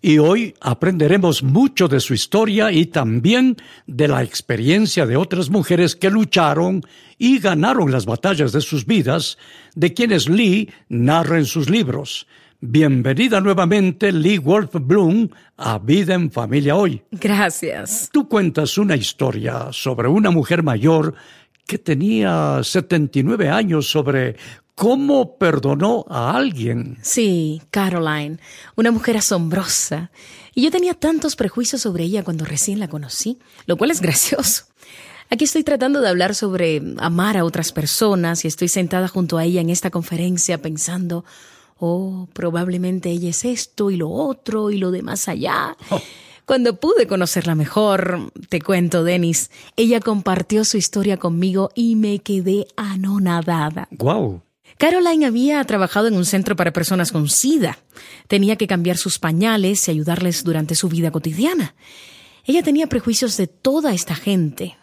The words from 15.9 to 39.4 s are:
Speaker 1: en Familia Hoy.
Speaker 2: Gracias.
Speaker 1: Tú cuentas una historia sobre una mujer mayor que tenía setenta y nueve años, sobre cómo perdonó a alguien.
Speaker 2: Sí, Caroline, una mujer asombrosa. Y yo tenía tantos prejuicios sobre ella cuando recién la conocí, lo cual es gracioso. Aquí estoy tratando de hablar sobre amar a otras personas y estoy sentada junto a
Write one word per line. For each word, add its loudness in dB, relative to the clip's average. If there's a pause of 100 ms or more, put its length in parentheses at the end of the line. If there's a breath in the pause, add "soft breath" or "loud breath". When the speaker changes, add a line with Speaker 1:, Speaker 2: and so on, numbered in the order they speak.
Speaker 1:
en 0
Familia 0
Hoy. 0 (100)
Speaker 2:
Gracias. -2
Speaker 1:
Tú 2
cuentas 0
una 2
historia -4
sobre -2
una 4
mujer 2
mayor 2 (520 loud breath)
que -6
tenía 0
setenta 0
y 2
nueve 0
años, 0
sobre 0 (380 loud breath)
cómo 2
perdonó 0
a -2
alguien. -4
Speaker 2:
Sí, -2
Caroline, -2 (400 loud breath)
una 4
mujer 0
asombrosa. -2 (440 loud breath)
Y 2
yo 2
tenía 0
tantos -2
prejuicios -4
sobre -2
ella -2
cuando -4
recién -4
la -6
conocí, -8 (260 soft breath)
lo 0
cual 0
es -2
gracioso. 0 (640 loud breath)
Aquí 0
estoy 0
tratando 0
de 2
hablar 2
sobre -2 (160)
amar 0
a 2
otras -4
personas 0
y -2
estoy -4
sentada -2
junto -2
a 0